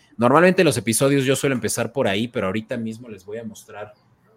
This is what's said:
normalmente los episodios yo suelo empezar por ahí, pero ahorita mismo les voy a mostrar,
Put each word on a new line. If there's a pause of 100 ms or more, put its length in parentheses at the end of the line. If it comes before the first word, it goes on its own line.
(180)
normalmente
los
episodios
yo
suelo
empezar
por
ahí,
pero
ahorita
mismo
les
voy
a
mostrar, (420)